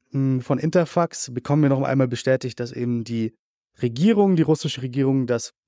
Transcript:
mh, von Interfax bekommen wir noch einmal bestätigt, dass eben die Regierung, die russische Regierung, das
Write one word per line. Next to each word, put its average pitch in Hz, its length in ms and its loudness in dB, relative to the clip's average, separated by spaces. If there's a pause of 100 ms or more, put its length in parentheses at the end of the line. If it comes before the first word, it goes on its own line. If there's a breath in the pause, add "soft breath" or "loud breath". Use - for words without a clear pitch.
(100)
mh, 135 320 0
von 127 160 -2
Interfax 165 720 -2
bekommen 143 300 0
wir 139 80 4
noch 135 120 0
einmal 131 260 2
bestätigt, 123 520 -2
dass 120 120 -8
eben 120 320 -4
die 113 300 -4 (460)
Regierung, 190 540 2
die 160 80 4
russische 147 400 0
Regierung, 131 440 0
das 120 260 -4 (140)